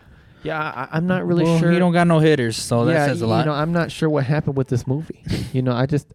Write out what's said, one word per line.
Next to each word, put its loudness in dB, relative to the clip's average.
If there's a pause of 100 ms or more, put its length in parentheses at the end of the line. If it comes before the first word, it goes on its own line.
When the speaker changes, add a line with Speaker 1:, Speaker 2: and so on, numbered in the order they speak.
(440)
Speaker 1:
yeah, -8
I, -8
I'm -2
not -2
really 2
Speaker 2:
Well, 2
Speaker 1:
sure. 2
Speaker 2:
he 2
don't 4
got 4
no 4
hitters, 2
so 0
that 2
Speaker 1:
Yeah, 2
Speaker 2:
says -2
a -2
Speaker 1:
you 0
Speaker 2:
lot. 2
Speaker 1:
know, 0
I'm -2
not 0
sure -2
what 0
happened -2
with -2
this -2
movie. -6
<laughs> -6
You -2
know, 0
I 0
just, -2